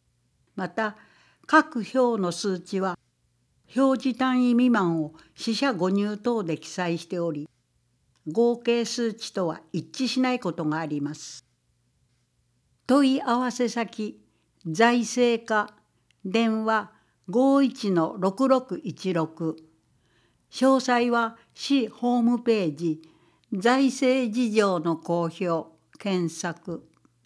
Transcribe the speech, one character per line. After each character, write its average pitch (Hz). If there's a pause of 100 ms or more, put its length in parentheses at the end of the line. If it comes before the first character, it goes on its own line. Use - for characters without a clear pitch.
(560)
ま 190
た、 208 (500)
各 302
表 233
の 180
数 185
値 185
は、 185 (800)
表 262
示 254
単 254
位 240
未 247
満 170
を 151 (220)
四 -
捨 269
五 185
入 202
等 226
で 160
記 -
載 170
し -
て 180
お 170
り、 147 (800)
合 233
計 233
数 226
値 -
と 190
は 160 (120)
一 -
致 240
し 254
な 254
い 247
こ 175
と 165
が 156
あ 160
り 147
ま 147
す。 - (1400)
問 262
い -
合 240
わ 247
せ 240
先、 226 (460)
財 226
政 233
課、 214 (520)
電 220
話 220 (400)
五 269
一 220
の 175
六 196
六 254
一 185
六。 160 (960)
詳 262
細 247
は 233 (160)
市 269
ホ 240
ー -
ム 240
ペ 220
ー 151
ジ、 156 (500)
財 240
政 254
事 233
情 202
の 165
公 170
表、 165 (320)
検 180
索。 - (380)